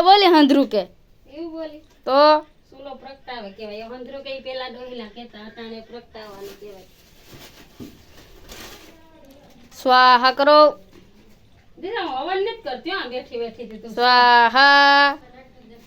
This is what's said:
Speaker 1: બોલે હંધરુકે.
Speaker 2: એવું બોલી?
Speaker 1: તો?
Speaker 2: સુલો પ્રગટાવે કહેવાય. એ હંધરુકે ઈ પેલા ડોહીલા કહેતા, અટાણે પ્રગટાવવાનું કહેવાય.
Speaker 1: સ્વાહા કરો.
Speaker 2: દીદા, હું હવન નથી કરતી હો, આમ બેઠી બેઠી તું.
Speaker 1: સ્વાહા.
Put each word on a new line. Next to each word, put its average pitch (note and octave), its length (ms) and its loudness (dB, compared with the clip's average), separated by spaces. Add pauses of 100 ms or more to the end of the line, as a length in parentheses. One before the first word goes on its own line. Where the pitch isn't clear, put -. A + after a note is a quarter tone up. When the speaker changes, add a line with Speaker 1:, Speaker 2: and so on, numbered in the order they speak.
Speaker 1:
બોલે G4 280 6
હંધરુકે. C4+ 480 2 (500)
Speaker 2:
એવું E4 220 -14
બોલી? D#4 260 -16 (260)
Speaker 1:
તો? C4+ 120 0 (500)
Speaker 2:
સુલો C#4 220 -20 (100)
પ્રગટાવે B3 560 -18
કહેવાય. A3 280 -16
એ A3+ 80 -18
હંધરુકે C4+ 420 -18
ઈ C4 120 -16
પેલા B3+ 260 -12
ડોહીલા B3 420 -18
કહેતા, A3+ 340 -20
અટાણે A3+ 300 -18 (100)
પ્રગટાવવાનું G#3 720 -20
કહેવાય. F#3 280 -20 (3000)
Speaker 1:
સ્વાહા B3+ 600 2
કરો. D4 200 4 (1160)
Speaker 2:
દીદા, G4 320 -10
હું C4 100 -8
હવન F#4 240 -6
નથી A4+ 220 -8
કરતી C#4+ 300 -10
હો, F#4 40 -8
આમ C4 160 -12
બેઠી B3+ 280 -12
બેઠી A#3 280 -14
તું. A3 260 -18
Speaker 1:
સ્વાહા. B3 1120 4 (760)